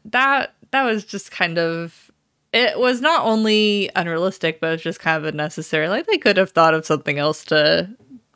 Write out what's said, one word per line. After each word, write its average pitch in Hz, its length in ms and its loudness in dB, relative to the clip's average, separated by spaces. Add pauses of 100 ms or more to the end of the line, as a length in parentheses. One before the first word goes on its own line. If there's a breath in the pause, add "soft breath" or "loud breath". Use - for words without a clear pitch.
that, 262 480 0 (160)
that 269 140 0
was 220 220 -2
just - 260 -12
kind 170 260 -2
of, 165 540 -4 (420)
it 233 260 2
was 247 220 2
not 302 240 2
only 214 720 2
unrealistic, 170 640 -2
but 165 80 -2
it 160 60 0
was 165 100 -6
just 165 160 -6
kind 160 180 0
of 151 80 -6
unnecessary. 151 640 -4
Like, 240 160 -2
they 415 140 0
could 202 180 2
have 190 140 2
thought 160 240 4
of 160 100 -4
something 147 320 -2
else 151 280 -2
to, 160 440 2 (460)